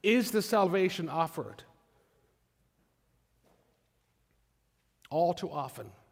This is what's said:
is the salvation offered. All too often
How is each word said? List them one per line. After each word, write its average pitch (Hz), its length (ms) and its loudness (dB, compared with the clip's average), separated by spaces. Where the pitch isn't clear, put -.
is 220 280 4
the 214 100 2
salvation 185 680 2
offered. 151 520 -4
All 170 240 2
too 180 160 -6
often 131 400 -8